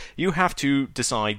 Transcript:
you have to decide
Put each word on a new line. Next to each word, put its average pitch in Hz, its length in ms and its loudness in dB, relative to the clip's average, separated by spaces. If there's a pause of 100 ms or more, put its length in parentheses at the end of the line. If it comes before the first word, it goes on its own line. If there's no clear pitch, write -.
(180)
you 180 140 2
have 175 260 2
to 139 300 2
decide 107 520 -2